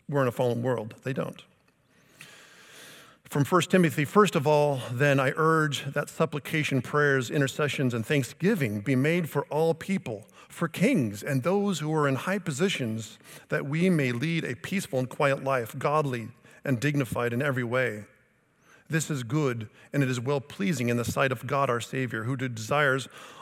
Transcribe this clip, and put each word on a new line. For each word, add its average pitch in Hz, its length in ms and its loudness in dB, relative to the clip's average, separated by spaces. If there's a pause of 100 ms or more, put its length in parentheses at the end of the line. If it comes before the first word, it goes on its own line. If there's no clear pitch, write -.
We're 143 120 0
in 131 60 4
a 120 40 0
fallen 120 300 0
world. 113 420 -2
They 135 100 -4
don't. - 280 -6 (1800)
From 143 200 0
First 170 280 4
Timothy, 165 340 4
"First 202 300 6
of 143 100 2
all, 147 360 4 (100)
then, 135 280 4
I 131 160 2
urge 156 500 2
that 143 240 -4
supplication, 151 720 -2
prayers, 139 480 2
intercessions, 139 640 0
and 113 120 -4
thanksgiving 139 760 0
be 131 140 0
made 160 340 2
for - 160 -2
all 160 280 0
people, 160 540 -6 (220)
for - 180 -4
kings 143 560 0
and 135 200 -2
those 196 360 0
who 151 140 -2
are 151 140 4
in 139 80 2
high 185 240 -4
positions, 127 800 -4 (320)
that 151 160 -2
we 160 240 2
may 147 220 2
lead 156 320 -2
a 120 120 -4
peaceful 185 440 -4
and 127 100 -2
quiet 139 340 0
life, 135 340 -2
godly 139 520 0 (340)
and 135 160 0
dignified 123 540 0
in 120 80 0
every 131 220 0
way. 117 420 -2 (840)
This 151 200 -2
is 135 140 -4
good, 120 460 -2 (220)
and 143 120 2
it 127 60 0
is 123 100 -2
well-pleasing 139 720 -2
in 120 80 2
the 117 80 0
sight 139 260 0
of 127 160 -6
God 139 220 0
our 117 120 0
Savior, 113 420 -4
who 127 140 -4
desires 131 720 0 (320)